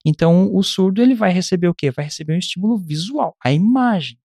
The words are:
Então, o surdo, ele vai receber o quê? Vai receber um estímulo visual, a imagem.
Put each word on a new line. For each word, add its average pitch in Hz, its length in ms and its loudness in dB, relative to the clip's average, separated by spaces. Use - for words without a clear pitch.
Então, 170 520 2
o 196 80 2
surdo, 190 400 0
ele 262 120 6
vai 214 160 0
receber 180 380 0
o 170 60 0
quê? 139 160 -2
Vai 147 160 -6
receber 156 280 -8
um 175 40 0
estímulo 202 400 -2
visual, 180 560 -4
a 127 80 2
imagem. 202 640 0